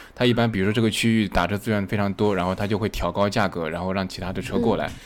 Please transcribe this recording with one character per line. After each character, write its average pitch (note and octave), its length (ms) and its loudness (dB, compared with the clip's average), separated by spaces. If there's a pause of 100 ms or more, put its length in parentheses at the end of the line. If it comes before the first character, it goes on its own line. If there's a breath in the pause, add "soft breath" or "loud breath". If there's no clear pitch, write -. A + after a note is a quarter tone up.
(140 loud breath)
它 B2+ 100 0
一 B2 80 6
般 A#2 180 2
比 G2+ 80 -2
如 F#2 60 2
说 G#2+ 80 2
这 A#2 80 0
个 A2 100 4
区 A2+ 300 2
域 G2+ 80 2
打 F2+ 180 2
车 G#2 100 -2
资 G#2+ 140 -4
源 G2+ 160 0
非 A2 100 -2
常 G2+ 180 0
多， G#2 200 2
然 F2+ 120 0
后 F#2+ 80 0
它 G2+ 120 -2
就 G2+ 120 0
会 G#2 100 0
调 F2 240 -2
高 G2+ 160 2
价 G2+ 180 2
格， E2+ 220 -4
然 E2+ 140 -4
后 F#2+ 100 -2
让 F#2+ 160 -2
其 - 140 -10
他 F2+ 100 -6
的 F#2+ 80 -4
车 - 180 -4
过 A2 180 2
来， D2 100 -2 (200)